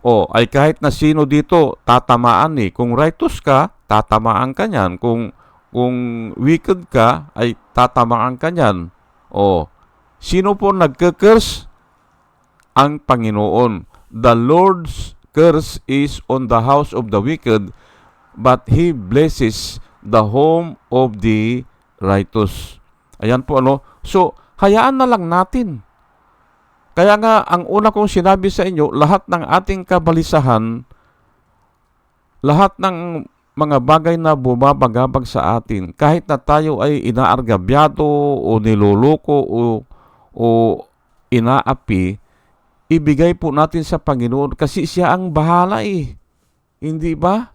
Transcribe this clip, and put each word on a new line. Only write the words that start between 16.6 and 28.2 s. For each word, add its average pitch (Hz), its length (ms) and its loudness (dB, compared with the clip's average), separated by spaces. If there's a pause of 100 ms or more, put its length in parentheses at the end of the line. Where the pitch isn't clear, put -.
house 143 240 2
of 113 160 -6
the 101 160 0
wicked, 113 480 -2 (640)
but 127 320 0
He 165 240 2
blesses 120 880 -2 (240)
the 107 320 0
home 160 400 0 (160)
of 123 320 0
the 110 400 0 (340)
righteous." 98 800 -4 (460)
Ayan 123 240 0
po 135 160 0
ano. 135 180 0 (220)
So, 185 320 0 (240)
hayaan 233 400 2
na 262 80 2
lang 185 240 -2
natin. 180 500 -4 (1120)
Kaya 202 240 4
nga, 220 320 2
ang 175 160 -2
una 202 240 0
kong 208 160 -2
sinabi 190 480 0